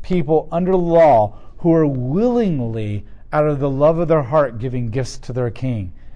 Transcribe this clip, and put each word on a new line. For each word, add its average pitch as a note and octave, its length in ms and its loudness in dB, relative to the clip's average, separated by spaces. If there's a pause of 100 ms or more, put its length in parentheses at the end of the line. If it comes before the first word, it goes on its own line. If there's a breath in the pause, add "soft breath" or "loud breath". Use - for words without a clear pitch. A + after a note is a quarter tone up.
people D#3+ 500 0
under F3+ 240 0
law D#3+ 640 4 (200 loud breath)
who E3+ 140 2
are D#3+ 140 4
willingly, C3 1200 -2 (260 soft breath)
out D3+ 140 2
of D3 140 0
the C#3+ 100 0
love D3 280 2
of E3+ 100 0
their D#3+ 140 2
heart, B2+ 360 0
giving A#2+ 320 -4
gifts B2 260 -4
to - 160 -10
their B2 180 -2
king. G#2+ 420 -6 (240 soft breath)